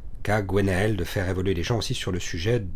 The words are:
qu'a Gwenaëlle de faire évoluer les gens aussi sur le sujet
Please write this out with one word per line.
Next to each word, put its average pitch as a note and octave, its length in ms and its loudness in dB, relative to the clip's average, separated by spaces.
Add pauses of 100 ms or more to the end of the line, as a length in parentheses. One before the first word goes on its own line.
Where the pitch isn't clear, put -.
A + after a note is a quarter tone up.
(240)
qu'a G#2+ 180 2
Gwenaëlle G2 560 2
de F2 80 0
faire F#2 240 -2
évoluer F#2+ 240 0
les E2+ 100 -2
gens A#2 140 0
aussi G#2+ 160 -2
sur - 180 -2
le F2 80 0
sujet G2 460 0 (100)